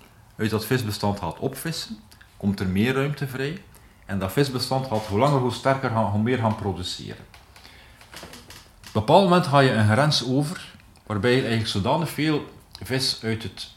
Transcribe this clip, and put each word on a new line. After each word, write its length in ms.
uit 140
dat 160
visbestand 540
gaat 200
opvissen, 580
komt 220
er 80
meer 260
ruimte 340
vrij 340
en 140
dat 120
visbestand 560
gaat 180
hoe 140
langer 200
hoe 140
sterker 360
gaan, 220
hoe 100
meer 160
gaan 180
produceren. 720
Op 60
een 60
bepaald 320
moment 240
ga 120
je 120
een 180
grens 360
over 480
waarbij 260
je 80
eigenlijk 300
zodanig 400
veel 360
vis 400
uit 200
het 320